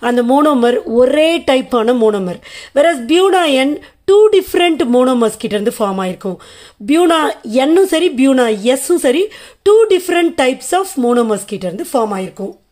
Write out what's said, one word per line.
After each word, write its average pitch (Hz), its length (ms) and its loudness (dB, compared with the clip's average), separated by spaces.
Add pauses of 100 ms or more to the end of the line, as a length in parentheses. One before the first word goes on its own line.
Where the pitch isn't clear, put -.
(100)
அந்த 240 120 0 (100)
மோனோமர் 269 480 2 (220)
ஒரே 294 260 2 (240)
டைப்பான 247 520 0
மோனோமர். 196 360 0 (380)
Whereas 311 220 2 (120)
பியூனா 370 320 2 (160)
என் 285 140 0 (340)
டூ 392 80 4 (160)
டிஃபரண்ட் 349 500 0 (120)
மோனோமர்ஸ் 247 480 0
கிட்ட 208 160 -6
இருந்து 220 180 -2
ஃபார்ம் 196 260 -4
ஆயிருக்கும். 185 320 -8 (540)
பியூனா 330 320 2 (420)
என்னும் 339 300 2
சரி, 330 160 0 (100)
பியூனா 262 260 2 (280)
எஸ்ஸும் 294 320 -2
சரி, 285 180 0 (440)
டூ 415 100 6 (160)
டிஃபரண்ட் 349 480 0
டைப்ஸ் 262 380 -2
ஆஃப் 381 140 -4 (120)
மோனோமர்ஸ் 233 480 0
கிட்ட 185 160 -10
இருந்து 202 240 -10
ஃபார்ம் 220 240 -2
ஆயிருக்கும். 190 360 -10 (200)